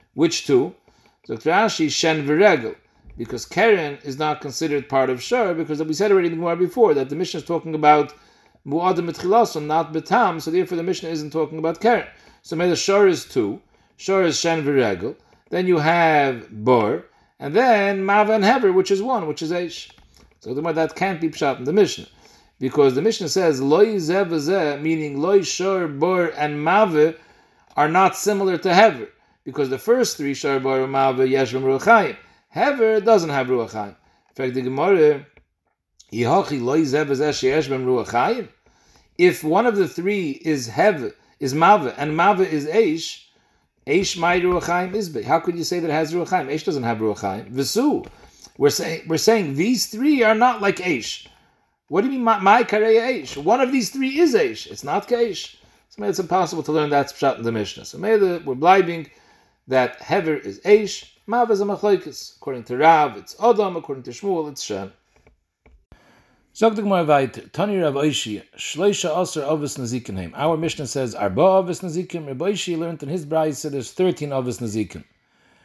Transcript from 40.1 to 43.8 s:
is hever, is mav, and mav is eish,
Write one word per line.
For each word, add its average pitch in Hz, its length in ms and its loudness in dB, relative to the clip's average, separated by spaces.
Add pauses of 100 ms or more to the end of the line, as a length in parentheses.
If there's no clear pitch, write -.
is 135 360 -4
hever, 147 460 0 (260)
is 135 160 -4
mav, 170 320 4 (100)
and 151 180 -4
mav 180 260 2
is 156 260 -2
eish, 165 560 0 (640)